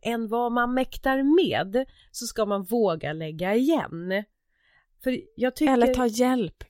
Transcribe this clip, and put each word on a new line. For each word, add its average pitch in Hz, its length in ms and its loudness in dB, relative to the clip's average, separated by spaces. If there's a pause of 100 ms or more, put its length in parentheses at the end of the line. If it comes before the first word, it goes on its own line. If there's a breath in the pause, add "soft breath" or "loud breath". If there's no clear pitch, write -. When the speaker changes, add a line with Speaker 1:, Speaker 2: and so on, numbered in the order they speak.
Speaker 1:
än 226 260 -4
vad 233 240 -2
man 240 220 0
mäktar 262 480 -2
med 233 640 2 (260 soft breath)
så - 160 -12
ska 220 200 -2
man 202 180 -2
våga 180 480 0
lägga 160 420 -4
igen. 208 680 0 (800)
För 254 160 -2 (160)
jag 254 200 -2
tycker 294 160 4
Speaker 2:
Eller 247 220 4
ta 254 120 2
hjälp, 240 520 0
kan - 120 -20